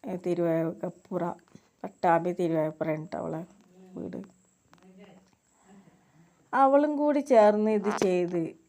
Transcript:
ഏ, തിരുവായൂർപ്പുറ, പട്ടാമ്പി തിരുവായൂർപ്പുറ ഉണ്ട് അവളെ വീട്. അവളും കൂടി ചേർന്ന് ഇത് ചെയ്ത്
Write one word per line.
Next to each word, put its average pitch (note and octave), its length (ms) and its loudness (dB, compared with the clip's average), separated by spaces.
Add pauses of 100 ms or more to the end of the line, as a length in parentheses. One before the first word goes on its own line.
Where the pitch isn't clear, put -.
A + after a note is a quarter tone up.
ഏ, F#3 160 -8
തിരുവായൂർപ്പുറ, E3+ 960 -4 (580)
പട്ടാമ്പി E3+ 600 0
തിരുവായൂർപ്പുറ D#3+ 580 -2
ഉണ്ട് D#3+ 220 -12
അവളെ D#3+ 200 -8 (540)
വീട്. F#3 240 -12 (2500)
അവളും C#4+ 380 4
കൂടി D4 220 2 (100)
ചേർന്ന് G#3+ 460 6
ഇത് G3+ 120 -2 (140)
ചെയ്ത് F3 380 -2 (260)